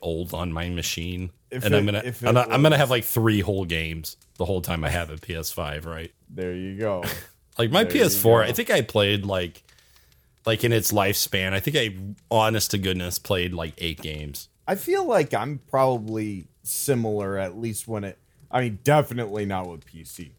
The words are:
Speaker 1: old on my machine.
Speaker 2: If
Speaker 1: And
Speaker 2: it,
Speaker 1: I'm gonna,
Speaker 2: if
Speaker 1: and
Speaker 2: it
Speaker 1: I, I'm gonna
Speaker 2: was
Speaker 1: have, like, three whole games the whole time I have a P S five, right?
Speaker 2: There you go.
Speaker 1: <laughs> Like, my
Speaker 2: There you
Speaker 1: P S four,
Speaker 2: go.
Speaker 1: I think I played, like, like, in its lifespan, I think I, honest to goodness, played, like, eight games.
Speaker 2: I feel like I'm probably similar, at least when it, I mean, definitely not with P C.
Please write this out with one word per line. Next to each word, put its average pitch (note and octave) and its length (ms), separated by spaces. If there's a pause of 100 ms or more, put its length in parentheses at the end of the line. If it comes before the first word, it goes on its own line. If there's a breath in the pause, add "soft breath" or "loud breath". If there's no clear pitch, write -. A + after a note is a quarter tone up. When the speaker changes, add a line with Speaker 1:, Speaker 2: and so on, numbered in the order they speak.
Speaker 1:
old E2+ 320
on F2 180
my E2+ 180
machine. F2 600 (200)
Speaker 2:
If B2+ 140
Speaker 1:
And G#2+ 100
Speaker 2:
it, G#2 40
Speaker 1:
I'm G2+ 80
gonna, G#2 180
Speaker 2:
if B2 180
Speaker 1:
and A#2 140
Speaker 2:
it B2 40
Speaker 1:
I, - 40
I'm C3+ 180
gonna D#3 80
Speaker 2:
was C#3+ 80
Speaker 1:
have, C#3 120
like, B2 140
three A2 360
whole F#2+ 240
games D#2+ 520 (220)
the F#2 80
whole F#2 160
time E2+ 200
I D#2 60
have D#2+ 220
a D2+ 80
P E2 180
S D#2+ 160
five, D2+ 340
right? E2 240 (180)
Speaker 2:
There F2+ 260
you F#2+ 220
go. G2 320
Speaker 1:
<laughs> - 500
Like, A#2 120
my F#3+ 140
Speaker 2:
There - 80
you - 80
Speaker 1:
P A#3 60
S G2+ 100
four, A2+ 260
Speaker 2:
go. G2+ 60
Speaker 1:
I A#2+ 40
think A#3 180
I F3 100
played, G2+ 460
like, F2+ 360 (840 soft breath)
like, A2+ 180
in A#2 80
its A2+ 180
lifespan, G2 600
I F#2+ 80
think D3 160
I, A2+ 180 (400)
honest A2 380
to G#2 60
goodness, F#2 420
played, F2+ 320
like, E2 260
eight E2+ 220
games. D2+ 480 (180)
Speaker 2:
I F3+ 80
feel F4+ 300
like F#3+ 300
I'm B2 260 (100)
probably A2 760 (160)
similar, G#2+ 720
at F#2+ 220
least A2+ 280
when G#2+ 180
it, F#2+ 140 (320 soft breath)
I B2+ 120
mean, G#2+ 200
definitely A#2 600
not F#2+ 240
with E2 160
P E2 180
C. D#2+ 360